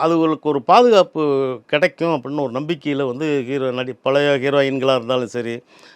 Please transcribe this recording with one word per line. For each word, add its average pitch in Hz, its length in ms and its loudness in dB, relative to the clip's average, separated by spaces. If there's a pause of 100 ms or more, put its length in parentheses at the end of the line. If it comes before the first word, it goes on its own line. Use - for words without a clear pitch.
அதுகளுக்கு 160 380 2
ஒரு 143 200 -2
பாதுகாப்பு 160 920 4 (120)
கிடைக்கும் 165 480 0
அப்படின்னு 139 260 -6
ஒரு 127 120 -4
நம்பிக்கையில 139 540 -4
வந்து 139 400 -4
ஹீரோ 131 240 -4
நடி-, 127 320 -6
பழைய 143 280 2
ஹீரோயின்களா 135 640 0
இருந்தாலும் 123 320 -2
சரி, 117 360 -8 (340)